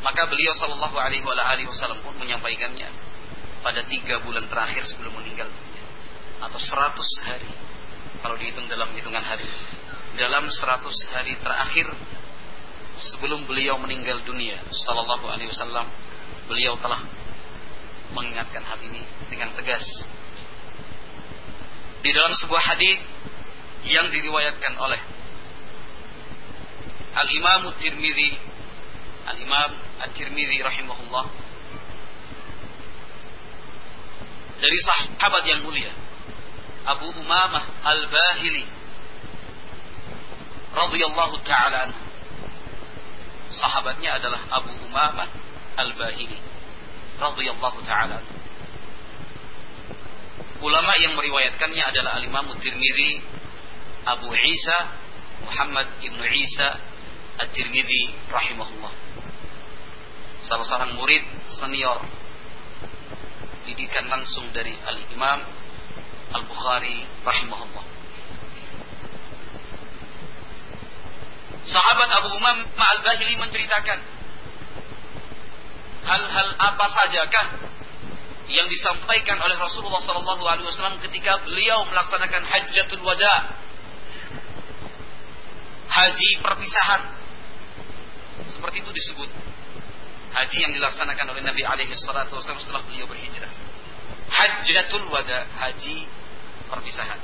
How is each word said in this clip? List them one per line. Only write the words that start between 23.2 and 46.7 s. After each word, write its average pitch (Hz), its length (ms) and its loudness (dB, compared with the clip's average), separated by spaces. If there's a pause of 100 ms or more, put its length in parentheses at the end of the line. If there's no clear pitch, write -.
yang 160 280 6
diriwayatkan 147 640 2
oleh 127 220 0 (2250)
Al-Imam 170 580 4
At-Tirmidzi, 151 560 2 (960)
Al-Imam 143 440 2 (360)
At-Tirmidzi 139 560 0
rahimahullah, 127 640 -2 (3250)
dari 156 300 4
sahabat 185 640 4
yang 147 160 2
mulia, 135 240 -2 (960)
Abu 143 240 0
Umamah 165 540 4 (180)
Al-Bahili 156 840 4 (2000)
radhiyallahu 160 640 4
ta'ala 131 480 4
anhu. - 120 -4 (1500)
Sahabatnya 135 680 2
adalah 123 200 0 (120)
Abu 131 180 2 (160)
Umamah 147 580 2 (320)
Al-Bahili 117 640 0 (800)